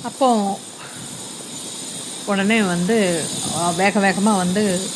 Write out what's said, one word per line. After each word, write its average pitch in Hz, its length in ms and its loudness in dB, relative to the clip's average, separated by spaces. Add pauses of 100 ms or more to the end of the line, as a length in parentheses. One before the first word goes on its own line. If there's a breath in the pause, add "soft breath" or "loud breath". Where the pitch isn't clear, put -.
அப்போ 226 540 2 (1700)
உடனே 202 360 2
வந்து, 180 600 2 (340)
ஆ, 170 140 2
வேக 196 300 2
வேகமா 196 360 4
வந்து 185 440 2 (160)